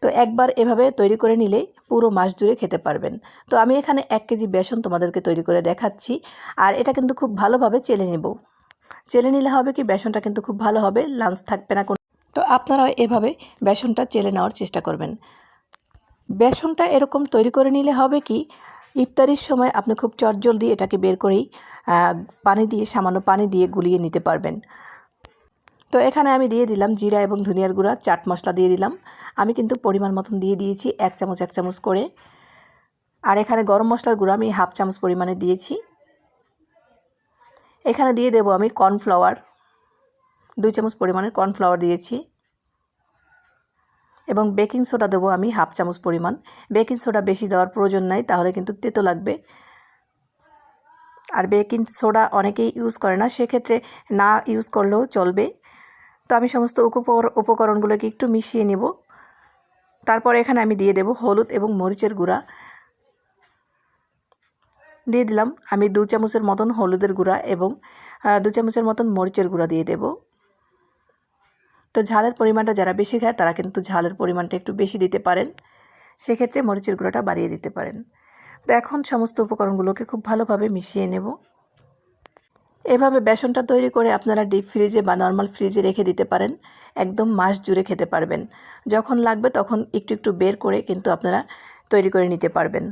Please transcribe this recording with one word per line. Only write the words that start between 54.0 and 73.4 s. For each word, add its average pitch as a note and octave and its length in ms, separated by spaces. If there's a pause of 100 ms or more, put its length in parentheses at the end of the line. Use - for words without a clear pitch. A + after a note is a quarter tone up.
না G3+ 180 (180)
ইউজ A3 220
করলেও G#3 360
চলবে। F#3+ 400 (840)
তো B3 60
আমি A#3+ 120
সমস্ত A#3+ 320
উপকর-, A#3 560
উপকরণগুলোকে G#3+ 720
একটু B3 200
মিশিয়ে A3+ 360
নেব। G3+ 200 (1200)
তারপর A3+ 300
এখানে A#3+ 260
আমি A3 140
দিয়ে G3 180
দেব F#3+ 180
হলুদ A3 400
এবং G#3 220
মরিচের G3 400
গুঁড়া। F#3 240 (2750)
দিয়ে A#3+ 160
দিলাম A3 300 (140)
আমি G3+ 200
দু G#3 160
চামচের A3 380
মতন G3+ 280
হলুদের G3 420
গুঁড়া F#3 260
এবং, F#3 300 (540)
আহ, G#3 160
দু G3+ 100
চামচের A3+ 340
মতন A3 240
মরিচের F#3+ 420
গুঁড়া E3+ 180
দিয়ে E3 160
দেব। - 200 (1900)
তো A3 80
ঝালের A3 320
পরিমাণটা A3 400
যারা F#3 200
বেশি G3+ 260
খায় A#3 140
তারা E3+ 200